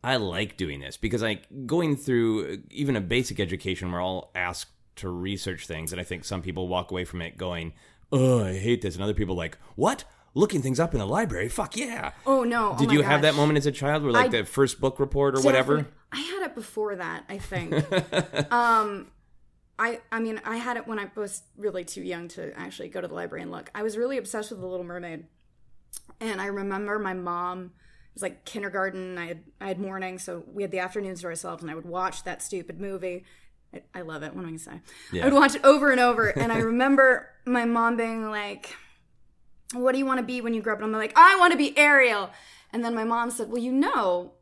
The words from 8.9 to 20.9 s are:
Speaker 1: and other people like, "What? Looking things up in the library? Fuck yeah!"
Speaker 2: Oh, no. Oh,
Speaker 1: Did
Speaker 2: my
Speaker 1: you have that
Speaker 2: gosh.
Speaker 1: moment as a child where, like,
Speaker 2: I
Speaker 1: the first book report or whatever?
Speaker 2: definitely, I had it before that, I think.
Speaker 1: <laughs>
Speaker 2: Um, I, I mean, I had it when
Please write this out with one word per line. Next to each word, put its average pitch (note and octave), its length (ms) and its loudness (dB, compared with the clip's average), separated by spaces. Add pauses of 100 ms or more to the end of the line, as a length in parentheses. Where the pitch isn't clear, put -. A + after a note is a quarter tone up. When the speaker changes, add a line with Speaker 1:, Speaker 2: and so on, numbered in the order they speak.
Speaker 1:
and F2+ 80 -6
other G#2 120 0
people F#2 220 -2
like, E2 220 -6 (160)
"What? G#3+ 300 -2 (300)
Looking E3 280 2
things C3 160 0
up E3 160 0
in B2 60 0
the G2 60 -2
library? A2+ 420 -2
Fuck - 280 -6
yeah!" A#3+ 360 -6 (140)
Speaker 2:
Oh, C4+ 180 4
no. A#3 300 0
Oh, A#2 40 -6
Speaker 1:
Did C#3 100 4
Speaker 2:
my C#3 60 6
Speaker 1:
you D3 80 6
have D3 200 4
that D#3 100 6
Speaker 2:
gosh. C#3+ 60 0
Speaker 1:
moment D3+ 200 4
as C#3+ 80 0
a C#3+ 60 2
child D3 320 -2
where, C3 80 2
like, B3 140 6
Speaker 2:
I A#2+ 140 2
Speaker 1:
the G2 40 -2
first - 360 2
book C3+ 200 -2
report C#3 360 0
or C3+ 60 2
whatever? C3 360 4
Speaker 2:
definitely, - 200 -6 (140)
I C4+ 80 -8
had F4+ 260 -6
it - 80 -10
before G#3+ 420 -6
that, E3 320 -10
I G3 100 -10
think. F3+ 340 -6
Speaker 1:
<laughs> D#3 800 -2
Speaker 2:
Um, A3 560 2 (760)
I, A#3 180 -4 (120)
I A3+ 80 -4
mean, A3 240 -4
I A3+ 140 -6
had B3 180 -6
it A3 100 -10
when A3 120 -6